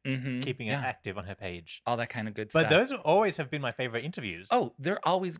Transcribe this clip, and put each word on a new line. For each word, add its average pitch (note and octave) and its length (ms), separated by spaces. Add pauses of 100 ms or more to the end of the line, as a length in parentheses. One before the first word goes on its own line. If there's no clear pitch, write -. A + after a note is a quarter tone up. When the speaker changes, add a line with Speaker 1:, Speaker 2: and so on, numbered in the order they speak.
Speaker 1:
Mm-hmm. C3 320
Speaker 2:
keeping B2+ 280
it G#2+ 40
Speaker 1:
Yeah. C3 140
Speaker 2:
active G#2+ 320
on F#2 80
her F#2+ 100
page. F2 500
Speaker 1:
All A#2 120
that A#2 120
kind A2 200
of G#2+ 60
good G#2+ 180
Speaker 2:
But D#3+ 140
Speaker 1:
stuff. - 20
Speaker 2:
those A#3 240
always G3 420
have D3 160
been D3+ 100
my A#2+ 120
favorite A#2+ 320
interviews. G2 440
Speaker 1:
Oh, A#3+ 300
they're E3 260
always, F3+ 340